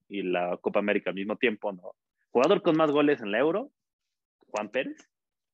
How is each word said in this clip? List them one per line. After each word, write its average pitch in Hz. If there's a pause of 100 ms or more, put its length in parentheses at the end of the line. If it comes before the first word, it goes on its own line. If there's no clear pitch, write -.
y 101
la 87
Copa 104
América 101
al 87
mismo 101
tiempo, 107
¿no? 92 (380)
Jugador 143
con 165
más 156
goles 147
en 101
la 107
Euro, 175 (760)
Juan 107
Pérez, 135 (440)